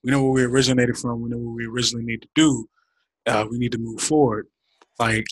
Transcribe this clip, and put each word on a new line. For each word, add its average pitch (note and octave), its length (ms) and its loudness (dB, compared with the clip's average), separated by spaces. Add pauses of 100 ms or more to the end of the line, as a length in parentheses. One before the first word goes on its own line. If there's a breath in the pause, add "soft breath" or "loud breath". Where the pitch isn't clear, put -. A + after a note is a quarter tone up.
we B2 60 -4
know C3+ 140 2
where C3 100 2
we C3 120 4
originated B2 520 2
from. A#2 240 -6
We A#2 80 -6
know A#2+ 80 -4
what A#2 180 -8
we A#2 120 -8
originally A#2 360 -4
need A#2 200 -6
to - 100 -20
do. C3+ 340 2 (600)
Uh, A2 200 0
we A#2+ 120 -6
need A#2 140 -2
to A#2+ 40 -4
move A2+ 240 -8
forward." C#3 460 2 (500)
Like, A2 340 0